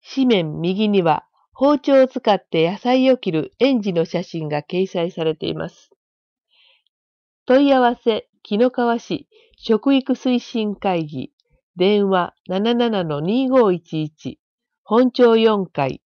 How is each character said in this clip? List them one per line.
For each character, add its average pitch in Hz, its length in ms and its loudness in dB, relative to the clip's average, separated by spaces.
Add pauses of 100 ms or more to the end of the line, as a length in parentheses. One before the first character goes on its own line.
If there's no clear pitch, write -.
紙 269 220 -2
面 160 360 0
右 190 280 -2
に 196 140 2
は 156 220 0 (320)
包 285 200 2
丁 269 260 4
を 254 60 4
使 226 240 0
っ 185 120 -2
て 165 240 0
野 208 80 -8
菜 254 320 2
を 254 80 2
切 196 140 -6
る 156 280 -4
園 254 220 2
児 196 120 -4
の 165 100 0
写 180 200 -6
真 156 260 -8
が 147 120 -4
掲 190 260 -4
載 175 220 -4
さ 175 140 -8
れ 156 120 -2
て 165 120 -10
い 156 80 -6
ま 160 140 -8
す。 - 200 -20 (1600)
問 269 200 4
い 277 80 4
合 262 60 4
わ 240 160 2
せ、 220 320 -4 (160)
紀 202 140 -4
の 247 140 2
川 240 280 -2
市 - 300 -10 (280)
食 226 380 0
育 262 180 -2
推 247 260 -2
進 214 360 -6
会 175 300 -4
議、 147 260 -12 (460)
電 202 320 2
話 175 240 -2 (140)
七 202 260 -2
七 226 320 -2
の 147 160 -4
二 240 260 -2
五 247 240 4
一 165 320 -6
一、 - 340 -12 (460)
本 240 280 2
庁 233 260 4
四 214 280 2
階 139 460 -6